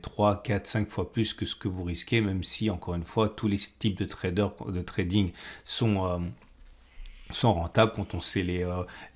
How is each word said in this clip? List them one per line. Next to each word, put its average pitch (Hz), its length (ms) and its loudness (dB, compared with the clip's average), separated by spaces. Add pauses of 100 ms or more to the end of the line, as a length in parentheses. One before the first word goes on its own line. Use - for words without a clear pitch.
trois, 104 400 2
quatre, 101 240 -2
cinq 104 240 0
fois - 220 -4
plus 110 240 0
que - 100 -4
ce - 100 -4
que - 120 -6
vous 92 160 -4
risquez, 87 360 0
même 95 220 0
si, 107 300 -2
encore 87 240 -4
une 85 100 -4
fois, 107 240 2
tous - 180 -2
les 98 100 2
types - 400 0
de 101 80 0
traders, 95 480 0 (140)
de 90 140 -2
trading 92 500 2 (340)
sont, 104 400 2
euh, 90 120 0 (1120)
sont 117 220 4
rentables 92 400 4
quand 98 200 -6
on 85 80 -4
sait - 200 0
les, 90 220 0
euh, 90 200 -2 (320)